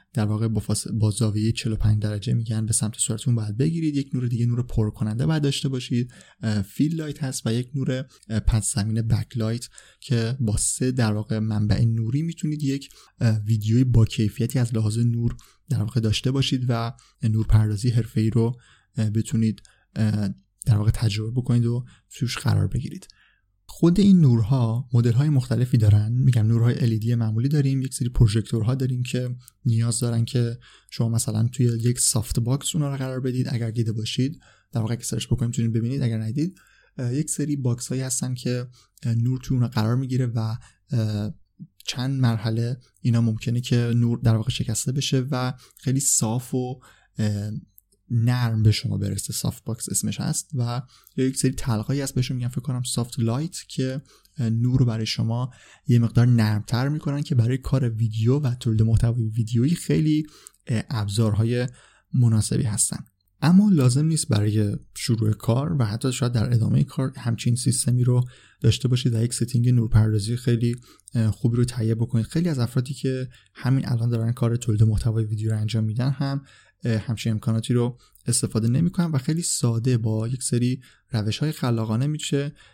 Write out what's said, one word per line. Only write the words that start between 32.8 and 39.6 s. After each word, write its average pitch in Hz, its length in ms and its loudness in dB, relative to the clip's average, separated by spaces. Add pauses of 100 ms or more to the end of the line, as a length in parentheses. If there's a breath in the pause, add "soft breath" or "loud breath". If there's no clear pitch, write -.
رو 139 60 -6
قرار 131 240 -4
بدید. 127 300 -2
اگر 113 200 -2
دیده 113 220 0
باشید، 123 480 -4 (320 soft breath)
در 117 80 -2
واقع 110 120 -2
اگه 117 100 -6
سرچ 123 240 -6
بکنید 127 220 0
می‌تونید 113 240 -2
ببینید، 120 300 -2
اگر 113 160 0
ندید، 123 400 -4 (400 soft breath)
اه، 123 160 -4
یک 156 160 -2
سری 147 260 -4
باکس‌هایی 127 460 -2
هستن 127 320 -4
که، 123 320 -4 (360 soft breath)
اه، 117 120 0
نور 127 260 0
توی - 160 -2
اونا 120 120 2